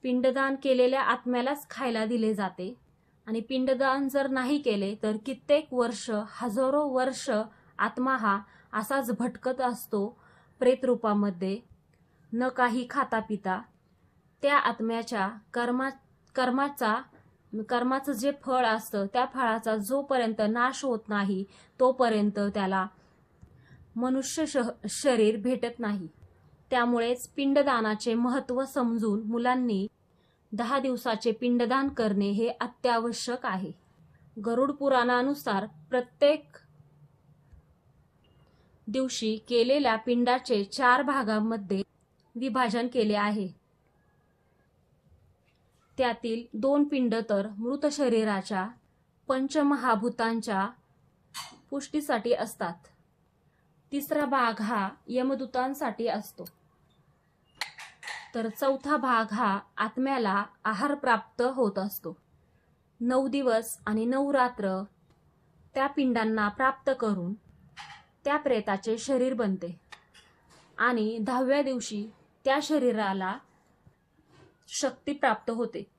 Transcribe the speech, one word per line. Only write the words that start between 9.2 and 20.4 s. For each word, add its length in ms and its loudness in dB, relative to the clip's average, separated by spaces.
असतो 580 -2
प्रेत 260 4
रूपामध्ये, 760 0
न 160 0
काही 420 0
खाता 300 -2
पिता. 420 -6
त्या 160 4
आत्म्याच्या 680 -2
कर्मा-, 360 0
कर्माचा, 680 0
कर्माचं 440 0
जे 200 0
फळ 220 2
असतं 400 0
त्या 280 0
फळाचा 420 0
जोपर्यंत 760 0